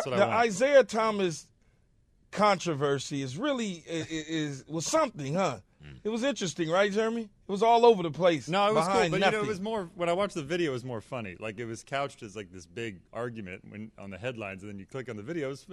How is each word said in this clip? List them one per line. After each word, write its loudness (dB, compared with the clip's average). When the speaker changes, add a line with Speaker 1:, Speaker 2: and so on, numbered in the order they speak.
Speaker 1:
Tho-, -4
Speaker 2:
what 2
I 2
Speaker 1:
the 6
Speaker 2:
want." 2
Speaker 1:
Isaiah 6
Thomas -2
controversy 2
is -6
really, -2
i-, -6
i-, -4
is, -4
was -6
something, 0
huh? 0
Speaker 3:
Mm. -18
Speaker 1:
It -4
was -2
interesting, -2
right, 4
Jeremy? 0
It -8
was 0
all 8
over 8
the -2
place 2
Speaker 2:
No, 4
it 2
was 4
Speaker 1:
behind 2
Speaker 2:
cool, -
but, 0
you 2
know, 4
it 6
Speaker 1:
nothing. -2
Speaker 2:
was -6
more, -4
when 0
I 2
watched 0
the -4
video, 0
it -2
was -6
more -6
funny. -8
Like, -8
it -6
was -8
couched -6
as, -16
like, -10
this -16
big -10
argument -8
when, -12
on -14
the -10
headlines, -10
and -12
then -12
you -14
click -10
on -8
the -10
video. -6
It -6
was, -16